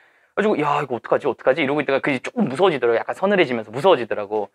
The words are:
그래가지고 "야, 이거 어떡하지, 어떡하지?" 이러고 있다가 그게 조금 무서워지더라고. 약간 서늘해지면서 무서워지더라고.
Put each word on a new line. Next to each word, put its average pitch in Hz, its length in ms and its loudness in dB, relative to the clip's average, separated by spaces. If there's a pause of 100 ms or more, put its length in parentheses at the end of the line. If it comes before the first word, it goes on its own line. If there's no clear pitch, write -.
(360)
그래가지고 202 280 2
"야, 147 200 0
이거 127 120 -6
어떡하지, 131 320 0
어떡하지?" 135 360 0
이러고 143 180 0
있다가 135 180 0
그게 131 200 -2
조금 220 300 -4
무서워지더라고. 131 480 2
약간 113 180 -4
서늘해지면서 143 560 0
무서워지더라고. 107 840 0